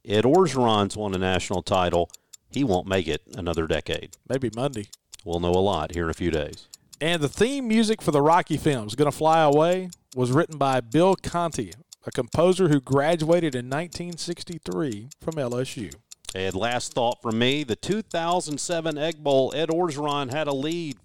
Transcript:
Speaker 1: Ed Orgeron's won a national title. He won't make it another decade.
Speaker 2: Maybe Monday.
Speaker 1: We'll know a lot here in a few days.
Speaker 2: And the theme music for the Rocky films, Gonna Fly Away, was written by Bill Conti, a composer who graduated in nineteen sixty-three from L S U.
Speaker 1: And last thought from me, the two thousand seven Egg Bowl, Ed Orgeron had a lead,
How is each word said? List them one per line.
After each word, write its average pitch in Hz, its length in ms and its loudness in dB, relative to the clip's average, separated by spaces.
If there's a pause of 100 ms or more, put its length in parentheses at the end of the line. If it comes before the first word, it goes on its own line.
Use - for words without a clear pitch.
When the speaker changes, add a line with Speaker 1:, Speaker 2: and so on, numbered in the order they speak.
Speaker 1:
Ed 107 200 2
Orgeron's 127 720 4
won 104 180 -4
a - 20 0
national 92 460 0
title. 87 460 2 (420)
He 139 120 -2
won't 95 240 0
make 95 200 0
it 76 140 -4 (140)
another 82 320 -2
decade. 78 480 -4 (140)
Speaker 2:
Maybe 127 260 -4
Monday. 127 340 -6 (340)
Speaker 1:
We'll 85 160 -4
know 87 140 0
a 90 60 4
lot 87 360 0
here 85 80 -2
in 82 60 -2
a 78 40 -2
few 87 160 -2
days. 76 380 -4 (340)
Speaker 2:
And 165 200 -2
the 139 80 0
theme 262 380 -2
music 220 340 2
for 170 100 -2
the 147 100 4
Rocky 160 360 4
films, 120 380 -2
Gonna 147 160 2
Fly 160 300 4
Away, 165 480 4 (260)
was 123 160 0
written 156 260 0
by 135 240 2
Bill 151 340 4
Conti, 156 580 -6 (320)
a - 60 -10
composer 175 560 2
who 147 120 6
graduated 156 760 2
in 123 140 -6
nineteen 170 480 -8
sixty-three 160 920 -6 (100)
from 160 200 -6
L 123 180 -2
S 131 200 -4
U. 98 120 -8 (460)
Speaker 1:
And 95 200 -2
last 117 380 -2
thought 120 280 0
from 113 180 -2
me, 139 240 2
the 113 120 -4
two 208 280 -4
thousand 165 560 -4
seven 160 400 -4
Egg 156 240 -4
Bowl, 135 320 4
Ed 156 140 -2
Orgeron 147 600 -2
had 147 160 -2
a 143 60 -2
lead, 151 520 -4